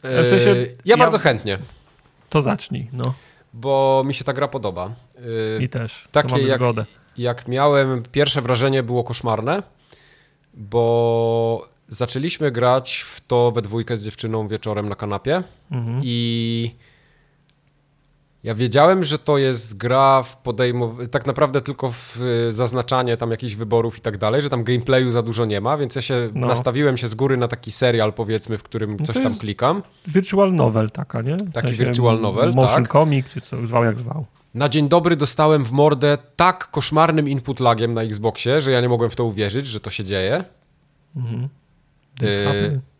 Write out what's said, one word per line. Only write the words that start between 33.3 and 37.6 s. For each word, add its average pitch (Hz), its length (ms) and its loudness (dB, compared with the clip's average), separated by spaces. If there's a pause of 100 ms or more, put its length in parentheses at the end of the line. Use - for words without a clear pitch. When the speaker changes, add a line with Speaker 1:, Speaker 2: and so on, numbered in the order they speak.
Speaker 1:
czy 127 60 -8
co, 120 260 -8
zwał 117 180 2
jak 113 140 2
zwał. 123 280 -8 (280)
Speaker 2:
Na 135 140 0
dzień 143 200 2
dobry 170 280 4
dostałem 147 480 2
w 113 80 -4
mordę 147 460 4 (180)
tak 180 340 2
koszmarnym 156 580 2
input 135 320 -4